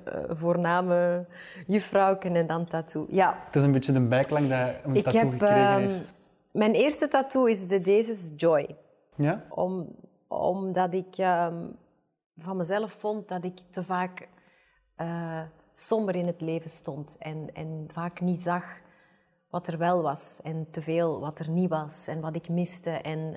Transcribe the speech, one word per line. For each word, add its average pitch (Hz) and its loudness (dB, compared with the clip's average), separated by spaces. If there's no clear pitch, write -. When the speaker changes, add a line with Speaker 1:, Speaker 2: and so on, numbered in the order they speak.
Speaker 1:
eh, - -6
voorname 175 2
juffrouwken 190 2
en 165 4
dan 165 -2
tattoo. 160 -6
Ja. - 4
Speaker 2:
Het - -2
is 139 6
een 143 6
beetje 135 2
de 131 6
bijklank 135 4
dat 127 2
een 139 -2
Speaker 1:
Ik 208 4
Speaker 2:
tattoo 220 4
Speaker 1:
heb, 135 4
Speaker 2:
gekregen 202 4
Speaker 1:
ehm, 202 6
Speaker 2:
heeft. 190 -4
Speaker 1:
mijn 214 4
eerste 294 4
tattoo 269 2
is 202 2
de 190 2
Dezes 196 2
Joy. 147 2
Speaker 2:
Ja? 156 0
Speaker 1:
Om, 185 -4
omdat 185 0
ik, 185 -6
ehm, 175 2
van 185 -8
mezelf 190 -2
vond 214 -6
dat 180 -6
ik 180 -8
te 185 -8
vaak, 185 -4
eh, 165 -6
somber 208 -2
in 175 0
het 175 -4
leven 165 -4
stond 147 -10
en, 156 -10
en 156 -10
vaak 175 -8
niet 180 0
zag 175 -2
wat 175 -6
er 165 -6
wel 175 2
was - -4
en 160 -6
te 160 -10
veel 160 0
wat 151 -8
er 156 -6
niet 180 2
was 156 -6
en 156 -6
wat 156 -6
ik 165 -10
miste 175 -4
en 156 -6